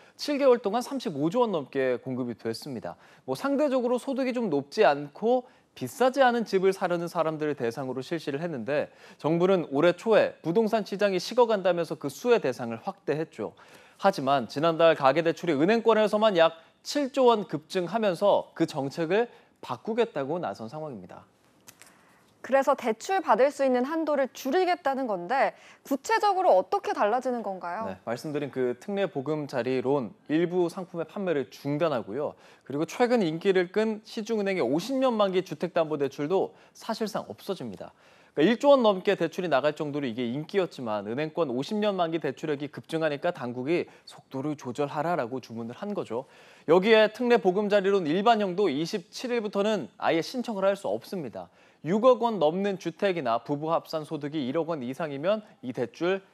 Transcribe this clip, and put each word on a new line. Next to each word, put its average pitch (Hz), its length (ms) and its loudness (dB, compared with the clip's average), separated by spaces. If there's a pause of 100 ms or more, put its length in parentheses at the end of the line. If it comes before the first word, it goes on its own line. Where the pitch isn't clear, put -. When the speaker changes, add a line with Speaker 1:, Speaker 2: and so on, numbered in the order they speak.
(140)
Speaker 1:
칠 285 240 -4
개월 254 200 6
동안 214 240 -2
삼십오 170 480 -4
조 240 100 0
원 233 100 2
넘게 131 460 0
공급이 123 420 -6
됐습니다. 113 560 -8 (300)
뭐, 131 100 -4
상대적으로 262 640 0
소득이 262 340 -4
좀 226 180 -2
높지 143 340 2
않고 175 640 2 (260)
비싸지 254 480 2
않은 240 220 4
집을 190 280 2
사려는 175 360 -2
사람들을 156 480 -2
대상으로 127 460 -4
실시를 151 380 -6
했는데 139 480 -4 (300)
정부는 170 540 2
올해 165 220 4
초에 175 480 4
부동산 208 420 0
시장이 196 340 0
식어간다면서 185 800 0
그 147 120 -6
수혜 233 300 2
대상을 123 460 -4
확대했죠. 147 720 -6 (420)
하지만 139 500 2
지난달 160 480 4
가계대출이 156 600 2
은행권에서만 214 800 4
약 160 320 4 (160)
칠 285 280 -2
조 262 140 4
원 220 220 4
급증하면서 180 1080 0
그 165 100 0
정책을 160 640 -2 (320)
바꾸겠다고 180 800 -4
나선 110 300 -8
상황입니다. 123 560 -14 (1160)
Speaker 2:
그래서 269 360 2
대출 262 440 -2
받을 262 300 4
수 277 140 -2
있는 254 200 2
한도를 294 480 -2
줄이겠다는 277 760 -2
건데 196 480 0 (280)
구체적으로 370 760 2
어떻게 403 380 0
달라지는 247 480 0
건가요? 190 440 -8
Speaker 1:
네, 190 180 -8
말씀드린 143 460 -6
그 123 300 -2
특례 196 260 -4
보금자리론 131 1080 -2 (140)
일부 170 400 0
상품의 170 400 -8
판매를 170 420 -2
중단하고요. 143 840 -2 (280)
그리고 160 240 -4
최근 240 360 2
인기를 180 500 0
끈 214 320 0
시중은행의 202 580 -2
오십 175 340 0
년 262 180 2
만기 190 300 2
주택담보대출도 156 1080 -2 (180)
사실상 214 560 -8
없어집니다. 110 640 -10 (420)
그러니까 165 180 4
일 226 80 -2
조 285 100 6
원 269 140 8
넘게 190 320 2
대출이 175 320 -4
나갈 143 260 2
정도로 147 320 -4
이게 120 220 -4
인기였지만 131 800 -4
은행권 151 420 -4
오십 135 280 -4
년 208 180 0
만기 165 240 -2
대출액이 143 480 -6
급증하니까 160 640 -4
당국이 127 560 -4 (160)
속도를 143 520 -8
조절하라라고 139 840 -4
주문을 117 340 -10
한 208 180 -8
거죠. 127 340 -6 (420)
여기에 214 460 6
특례 240 240 4
보금자리론 196 680 2
일반형도 196 600 2
이십칠 170 640 -4
일부터는 208 560 0 (100)
아예 156 240 2
신청을 214 420 -4
할 196 120 2
수 185 100 -8
없습니다. 110 640 -6 (360)
육억 214 380 4
원 226 160 0
넘는 180 400 0
주택이나 160 600 -2
부부 151 340 -4
합산 156 320 -4
소득이 147 420 -6
일억 151 220 -2
원 156 140 -6
이상이면 151 600 -4 (200)
이 240 100 -8
대출 175 500 -2 (120)